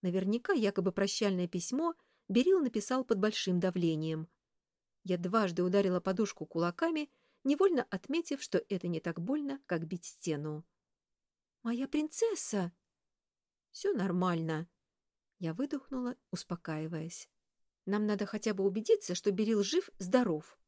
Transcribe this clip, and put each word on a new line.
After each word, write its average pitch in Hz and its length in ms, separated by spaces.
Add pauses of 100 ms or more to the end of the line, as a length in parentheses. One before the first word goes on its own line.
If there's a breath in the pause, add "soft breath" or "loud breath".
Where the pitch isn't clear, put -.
Наверняка 190 520
якобы 196 400
прощальное 196 560
письмо 294 460 (340 soft breath)
Берил 339 320
написал 254 440
под 226 140
большим 190 420
давлением. 160 680 (760)
Я 180 140
дважды 180 440
ударила 180 380
подушку 190 460
кулаками, 302 640 (340)
невольно 302 400
отметив, 277 580
что - 260
это 185 200
не 165 120
так 170 200
больно, 277 460
как 165 200
бить 175 180
стену. 151 600 (1000)
«Моя 240 260
принцесса!» 302 840 (1000)
«Всё - 220
нормально», 175 760 (760)
я 160 120
выдохнула, 254 600 (160)
успокаиваясь. 160 1000 (560)
«Нам 208 220
надо 208 200
хотя 214 280
бы 196 80
убедиться, 202 540
что - 160
Берил 214 320
жив, 302 340
здоров. 185 580 (120)